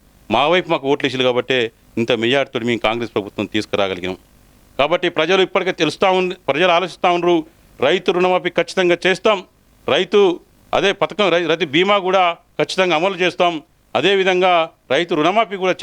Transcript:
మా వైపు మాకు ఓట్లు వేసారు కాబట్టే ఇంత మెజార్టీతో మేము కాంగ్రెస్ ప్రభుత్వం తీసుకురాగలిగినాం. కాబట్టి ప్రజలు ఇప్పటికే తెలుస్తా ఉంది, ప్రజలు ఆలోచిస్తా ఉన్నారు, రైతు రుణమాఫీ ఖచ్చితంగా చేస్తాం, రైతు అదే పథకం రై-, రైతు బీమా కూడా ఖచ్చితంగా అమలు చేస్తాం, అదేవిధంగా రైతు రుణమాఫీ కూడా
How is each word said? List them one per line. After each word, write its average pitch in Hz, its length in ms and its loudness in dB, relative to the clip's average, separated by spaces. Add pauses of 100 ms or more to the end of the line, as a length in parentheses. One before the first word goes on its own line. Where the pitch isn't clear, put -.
(300)
మా 127 180 2
వైపు 175 220 0
మాకు 139 180 -2
ఓట్లు 143 180 0
వేసారు 127 160 -4
కాబట్టే 123 480 0 (280)
ఇంత 117 140 0
మెజార్టీతో 120 540 -2
మేము 117 120 0
కాంగ్రెస్ 113 360 -2
ప్రభుత్వం 104 320 -4
తీసుకురాగలిగినాం. 95 680 -4 (640)
కాబట్టి 165 300 0
ప్రజలు 165 340 0
ఇప్పటికే 180 300 -2
తెలుస్తా 165 380 0
ఉంది, 185 240 0 (140)
ప్రజలు 170 240 2
ఆలోచిస్తా 180 380 0
ఉన్నారు, 175 360 0 (340)
రైతు 175 320 0
రుణమాఫీ 180 360 0
ఖచ్చితంగా 175 580 0
చేస్తాం, 190 380 0 (440)
రైతు 185 520 2 (340)
అదే 180 180 2
పథకం 185 380 -2
రై-, 170 180 0
రైతు 165 160 -2
బీమా 180 340 2
కూడా 185 340 0
ఖచ్చితంగా 170 640 -2
అమలు 190 180 -2
చేస్తాం, 175 480 -2 (340)
అదేవిధంగా 180 720 2 (200)
రైతు 170 240 0
రుణమాఫీ 190 420 0
కూడా 180 260 0